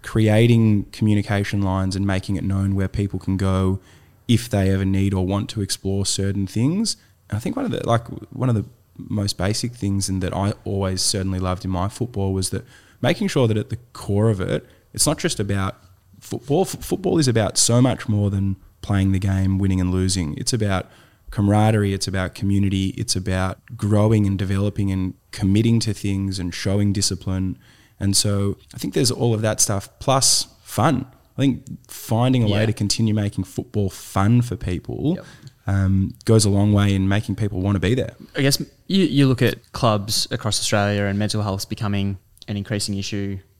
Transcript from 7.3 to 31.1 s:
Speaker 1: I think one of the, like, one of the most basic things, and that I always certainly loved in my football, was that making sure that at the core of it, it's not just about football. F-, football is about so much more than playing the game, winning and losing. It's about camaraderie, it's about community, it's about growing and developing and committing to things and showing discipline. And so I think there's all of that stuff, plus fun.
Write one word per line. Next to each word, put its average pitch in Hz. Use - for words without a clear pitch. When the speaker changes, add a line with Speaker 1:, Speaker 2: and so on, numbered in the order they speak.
Speaker 1:
I -
think -
one 269
of 220
the, -
like, 117
one 127
of 117
the 98
most 101
basic 107
things, 98
and 95
that 87
I 98
always 95
certainly 95
loved 92
in 95
my 90
football, 98
was 95
that -
making 170
sure 131
that 107
at 104
the -
core 104
of 95
it, -
it's 113
not -
just -
about 98
football. -
F-, -
football 180
is 139
about 113
so 120
much 127
more 101
than 98
playing 98
the 95
game, 95
winning 95
and 90
losing. 92
It's -
about 101
camaraderie, 104
it's 95
about 92
community, 98
it's -
about 92
growing 107
and 98
developing 98
and 92
committing 110
to 113
things 98
and 87
showing 101
discipline. 95
And 98
so 101
I -
think -
there's 131
all 120
of 107
that 107
stuff, 101
plus -
fun. -